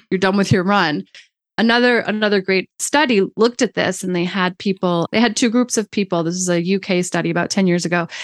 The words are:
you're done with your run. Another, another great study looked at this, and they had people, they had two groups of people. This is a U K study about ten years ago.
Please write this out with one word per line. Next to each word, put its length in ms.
you're 100
done 180
with 140
your 120
run. 400
Another, 400
another 420
great 280
study 420
looked 260
at 140
this, 280
and 120
they 80
had 340
people, 540
they 80
had 160
two 140
groups 280
of 140
people. 320
This 120
is 140
a 140
U 160
K 240
study 260
about 220
ten 160
years 180
ago. 220